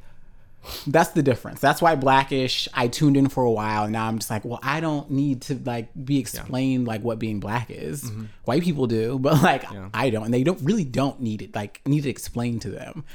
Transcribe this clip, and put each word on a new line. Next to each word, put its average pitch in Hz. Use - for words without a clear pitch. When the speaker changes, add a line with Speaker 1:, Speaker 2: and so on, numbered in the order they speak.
Speaker 1:
that's 156
the 156
difference. -
That's 143
why 165
Blackish, 135
I 123
tuned 139
in 139
for 131
a 117
while. 107
And 107
now 110
I'm 113
just 107
like, 107
well, 120
I 143
don't 151
need 135
to, 139
like, 120
be 139
Speaker 2:
Yeah. 135
Speaker 1:
explained, 127
like, 110
what 117
being 110
Black 110
is. 147
Speaker 2:
Mm-hmm. 107
Speaker 1:
White 143
people 151
do, 113
<laughs> -
but, 143
like, 147
Speaker 2:
Yeah. 98
Speaker 1:
I 117
don't. 107
And 120
they 127
don't, 180
really 185
don't 131
need 107
it, -
like, 104
need 143
it 131
explained 117
to 98
them. -